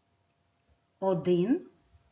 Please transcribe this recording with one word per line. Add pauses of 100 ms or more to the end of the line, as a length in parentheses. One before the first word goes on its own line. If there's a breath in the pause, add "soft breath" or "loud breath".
(1000)
Один, (460)